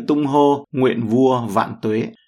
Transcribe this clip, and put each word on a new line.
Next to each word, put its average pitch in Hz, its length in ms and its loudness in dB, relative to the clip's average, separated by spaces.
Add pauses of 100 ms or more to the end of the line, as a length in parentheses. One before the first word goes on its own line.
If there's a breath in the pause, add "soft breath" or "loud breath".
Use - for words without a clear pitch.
tung 147 180 0
hô, 143 460 2
"Nguyện 127 360 0
vua 123 400 2
vạn 104 340 -4
tuế." 113 260 -4 (200 soft breath)